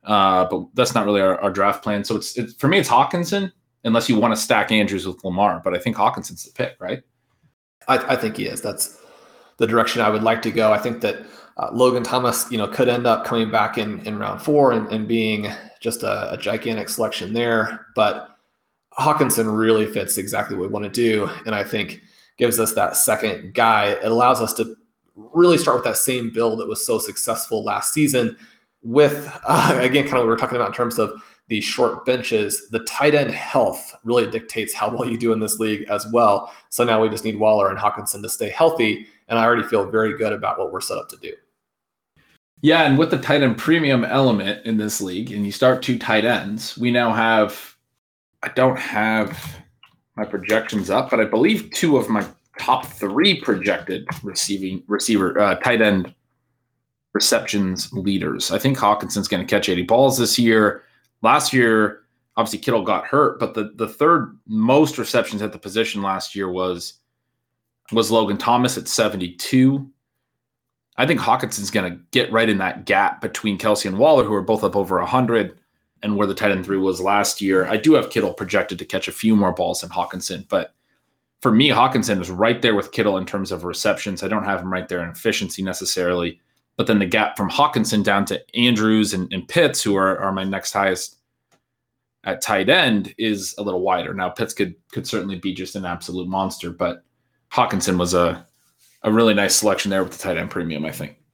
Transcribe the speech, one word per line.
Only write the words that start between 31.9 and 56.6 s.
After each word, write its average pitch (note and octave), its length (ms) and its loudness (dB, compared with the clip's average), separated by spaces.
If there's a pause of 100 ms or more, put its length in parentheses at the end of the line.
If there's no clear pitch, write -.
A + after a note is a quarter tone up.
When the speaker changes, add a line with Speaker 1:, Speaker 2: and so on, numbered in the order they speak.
Speaker 2:
benches. A#2 640 -2
The A2+ 140 -4
tight D3 300 2
end C3 180 2
health - 720 -2
really A2+ 280 2
dictates A2+ 420 -6
how A2 160 -4
well A#2 180 -4
you A2+ 120 -4
do A#2 160 0
in A2 60 -2
this G#2+ 180 -4
league G#2+ 320 -2
as G#2 200 -4
well. A2 400 4 (200)
So B2 140 0
now A2+ 180 4
we A2 80 2
just G#2+ 140 -8
need G#2+ 140 -4
Waller G#2+ 300 4
and F#2+ 100 -2
Hawkinson G2+ 440 -4
to G2+ 80 -10
stay G#2+ 180 -6
healthy, A#2+ 580 0 (220)
and A#2 100 0
I A2+ 60 4
already A#2 200 2
feel G#2 200 0
very G#2+ 320 0
good G#2+ 160 -2
about G2 260 -4
what F#2 140 -4
we're F#2 80 -8
set - 160 -6
up - 140 -10
to - 80 -20
do. - 160 -14 (1300)
Speaker 1:
Yeah, D#3 220 6
and C3+ 120 4
with D#3+ 140 2
the D#3 80 0
tight C#3+ 240 2
end A#2+ 160 2
premium C#3+ 460 2
element G#2+ 600 0
in A2 140 0
this G#2+ 240 -4
league, G2+ 300 -6
and G2+ 120 -4
you G2+ 80 -4
start B2+ 300 2
two A#2+ 160 -2
tight A2 260 0
ends, G#2+ 540 -2
we A#2+ 120 0
now A#2+ 220 2
have, A2+ 640 0 (640)
I - 60 -8
don't C3 300 2
have - 840 -4 (560)
my G#2+ 80 -4
projections G2+ 640 -2
up, A#2+ 220 0
but A2+ 100 2
I A2 60 4
believe E3+ 460 0
two D3+ 260 2
of G#2+ 100 -2
my G#2+ 180 -2 (320)
top - 260 0
three D3 560 -2
projected F#2 640 -2 (160)
receiving, F#2+ 640 -6
receiver, G2 520 0
uh, G2 160 2
tight A#2+ 260 0
end G2+ 340 2 (1000)